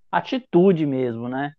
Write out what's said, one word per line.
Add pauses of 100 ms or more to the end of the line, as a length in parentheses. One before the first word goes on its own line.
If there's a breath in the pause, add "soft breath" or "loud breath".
(100)
atitude
mesmo,
né?